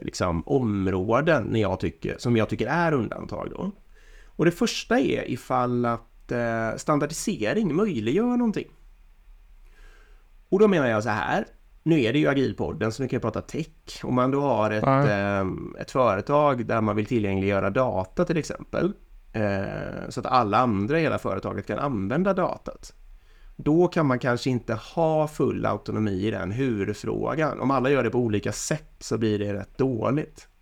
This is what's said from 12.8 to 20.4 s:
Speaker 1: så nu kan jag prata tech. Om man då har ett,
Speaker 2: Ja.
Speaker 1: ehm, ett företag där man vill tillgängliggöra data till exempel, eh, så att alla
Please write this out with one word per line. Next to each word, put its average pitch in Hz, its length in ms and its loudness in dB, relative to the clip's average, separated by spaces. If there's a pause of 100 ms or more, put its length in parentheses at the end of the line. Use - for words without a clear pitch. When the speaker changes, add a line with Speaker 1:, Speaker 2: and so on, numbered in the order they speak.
Speaker 1:
så 135 100 -6
nu 123 60 -4
kan 131 80 -4
jag 117 60 -2
prata 113 180 -2
tech. - 280 -8 (340)
Om 127 120 -2
man 123 160 4
då 139 100 0
har 110 300 2
ett, 107 160 0
Speaker 2:
Ja. 135 220 4
Speaker 1:
ehm, 101 720 -2
ett - 100 -10
företag 127 760 2
där 110 140 0
man 104 160 2
vill 107 100 0
tillgängliggöra 98 640 2
data 113 540 0
till 170 120 0
exempel, - 560 -2 (400)
eh, 101 760 -4
så - 120 -8
att - 60 -8
alla 113 320 4